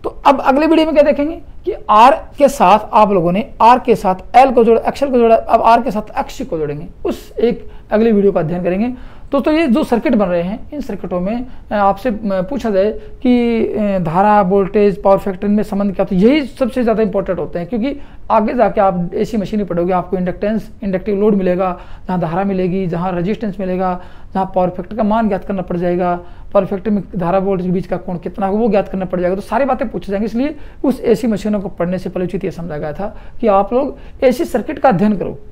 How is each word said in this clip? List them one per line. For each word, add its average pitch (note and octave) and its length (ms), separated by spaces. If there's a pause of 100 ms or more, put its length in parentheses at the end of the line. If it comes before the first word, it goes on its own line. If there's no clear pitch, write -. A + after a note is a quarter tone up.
तो - 220
अब C4+ 140
अगले C#4+ 260
वीडियो D#4+ 200
में D#4+ 80
क्या D4 100
देखेंगे D4 360 (240)
कि G4 80 (180)
आर A#3 220 (260)
के C#4 100
साथ G3+ 300 (140)
आप G#3 180
लोगों F3 220
ने, G3+ 300
R B3 160
के B3 160
साथ F#3 420
एल C4 140
को A#3 140
जोड़ा, A3+ 240
एक्सएल C#4 220
को B3 80
जोड़ा, A3+ 180
अब - 260
आर A#3+ 200
के A#3+ 80
साथ G#3 280
एक्ससी C4+ 260
को E3 140
जोड़ेंगे, D3 280 (180)
उस - 360
एक - 300 (200)
अगली A3+ 220
वीडियो G3+ 200
का F#3 80
अध्ययन E3+ 220
करेंगे। G3+ 320 (380)
दोस्तों, D4 220
ये D#4+ 120
जो C4+ 180
circuit A#3+ 300
बन G#3 120
रहे F3 160
हैं, G3 300
इन D4 80
सर्किटों F#3 400
में, A#3+ 260 (240)
अ, - 40
आपसे, G3 340
अ, G#3 160
पूछा F#3+ 460
जाए G3+ 220
कि, A#3 760
अ, G3+ 320
धारा, G3 440
voltage, G3 600
power G3 160
factor, G3 280
इनमें G#3 160
संबंध G3+ 320
क्या G3 100
होता F#3+ 120
है, F3 60
यही C4+ 240
सबसे B3+ 360
ज़्यादा A3 200
important F#3+ 360
होते D3+ 200
हैं, E3+ 100
क्योंकि B3+ 280 (340)
आगे A3 240
जाके G#3+ 260
आप F3+ 340
एसी A3+ 220
मशीन G#3 240
ही G#3 60
पढ़ोगे, F3 260
आपको F3+ 240
inductance, F#3+ 540 (120)
inductive G3 340
load G#3+ 180
मिलेगा, F#3 460 (280)
जहाँ F#3 120
धारा E3+ 240
मिलेगी, F#3 420
जहाँ F3 260
resistance F#3+ 480
मिलेगा, F#3 420 (320)
जहाँ F#3+ 200
power F#3 160
factor F#3 260
का A3+ 60
मान G#3+ 260
ज्ञात F#3 160
करना F#3+ 180
पड़ F3+ 140
जाएगा, F3 440 (340)
पावर G3 120
फैक्टर G3 240
में G3+ 120 (140)
धारा F3 220
वोल्टेज F#3 280
के F3+ 60
बीच F#3 140
का F#3 100
कोण F3 220
कितना F#3+ 280
होगा, G3+ 140
वो A#3 80
ज्ञात G3 200
करना F#3+ 160
पड़ F#3 160
जाएगा। F3+ 140
तो G3 80
सारी A#3+ 220
बातें C4 260
पूछी G3 220
जाएंगी, G3+ 140
इसलिए C4 300 (280)
उस B3+ 160
एसी A#3 260
मशीनों G#3 340
को G3 80
पढ़ने F3+ 300
से F3+ 120
पहले F3+ 160
उचित F#3 180
ये D#3+ 60
समझा E3+ 280
गया D#3 140
था F#3+ 240 (240)
कि A#3 60
आप G3 260
लोग C4 240 (280)
एसी C4 200
circuit - 340
का C4+ 100
अध्ययन G#3 280
करो। E3 220 (140)